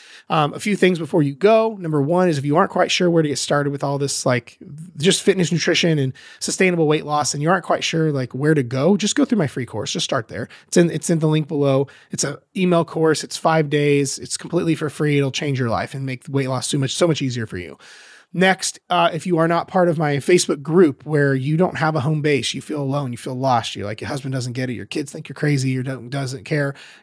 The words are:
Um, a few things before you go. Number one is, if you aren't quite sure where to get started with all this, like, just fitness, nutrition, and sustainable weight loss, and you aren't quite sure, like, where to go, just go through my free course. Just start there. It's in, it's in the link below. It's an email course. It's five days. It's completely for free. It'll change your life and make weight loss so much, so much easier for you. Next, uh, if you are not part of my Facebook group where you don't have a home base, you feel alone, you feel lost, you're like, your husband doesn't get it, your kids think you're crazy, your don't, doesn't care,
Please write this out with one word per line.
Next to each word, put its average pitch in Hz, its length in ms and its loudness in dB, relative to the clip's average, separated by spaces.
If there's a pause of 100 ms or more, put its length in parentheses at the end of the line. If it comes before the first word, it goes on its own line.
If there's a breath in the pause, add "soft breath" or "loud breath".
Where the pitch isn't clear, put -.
(300 loud breath)
Um, 151 260 2
a - 40 -12
few 208 160 -2
things 185 220 4
before 160 240 0
you 139 140 0
go. 220 440 4
Number 156 220 -2
one 175 260 2
is, 151 120 0
if 131 40 -4
you 147 140 2
aren't 190 140 4
quite - 180 2
sure - 180 0
where 170 140 4
to 151 80 2
get - 80 -4
started 143 320 0
with 143 140 -6
all 139 160 -2
this, 139 260 -4
like, 123 320 -2 (400)
just 165 240 2
fitness, 190 300 2
nutrition, 165 480 2
and 131 140 -2 (260 loud breath)
sustainable 170 480 2
weight 147 180 2
loss, 147 300 -2
and 147 80 -4
you 160 80 2
aren't 185 140 0
quite - 180 -2
sure, 160 280 0
like, 131 220 -2
where 147 220 2
to 143 80 4
go, 135 340 2
just 202 180 -2
go 294 100 2
through 226 120 2
my 170 80 2
free 127 220 -6
course. - 260 -8
Just - 120 -4
start 131 220 -4
there. 95 220 -10 (180 loud breath)
It's - 100 0
in, 175 120 6
it's 160 220 -4
in 165 80 2
the 156 80 2
link 156 200 2
below. 139 400 2 (220 loud breath)
It's - 140 -6
an 139 140 -6 (200)
email 180 260 4
course. 160 400 0
It's - 140 -10
five 160 320 2
days. 143 480 2
It's - 200 -10
completely 165 360 -2
for 151 160 -4
free. 147 300 0
It'll 139 120 0
change 139 280 -2
your 123 100 0
life 104 240 -2
and 135 100 -8
make 131 240 -8
weight 135 220 -2
loss 127 180 -4
so 151 120 0
much, 135 160 -2
so 180 120 2
much 151 140 0
easier 120 240 -4
for 95 140 -10
you. 80 180 -12 (600 loud breath)
Next, 185 520 0
uh, 175 240 2
if 160 120 -8
you 175 120 0
are 160 100 4
not 170 220 0
part 180 180 4
of 160 100 2
my 147 200 0
Facebook 165 440 2
group 156 440 4
where 143 280 2
you 135 220 0
don't 170 220 2
have 156 180 0
a 143 60 0
home 151 200 0
base, 143 320 0
you 139 80 -10
feel 147 200 -6
alone, 135 320 -4
you 113 40 -8
feel 131 180 -10
lost, 127 420 0
you're 101 80 -8
like, 107 160 -10
your 113 80 -8
husband 135 240 -6
doesn't 123 180 -4
get 123 180 -4
it, 123 40 -6
your 101 120 -10
kids - 280 -8
think 160 160 -14
you're 143 60 -14
crazy, 139 340 0
your 131 140 -2
don't, 123 260 -10
doesn't 131 340 -8
care, 143 320 -2 (280 loud breath)